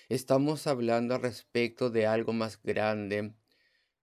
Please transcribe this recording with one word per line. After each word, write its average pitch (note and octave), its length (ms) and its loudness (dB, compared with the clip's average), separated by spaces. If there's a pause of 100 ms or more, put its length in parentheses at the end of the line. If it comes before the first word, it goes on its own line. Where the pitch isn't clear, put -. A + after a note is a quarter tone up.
estamos C#3 600 0
hablando A#2+ 480 2
al A#2 60 -2
respecto A#2+ 680 -2
de A2+ 160 2
algo A2 260 0
más A2 320 -4
grande, G#2+ 720 -2 (680)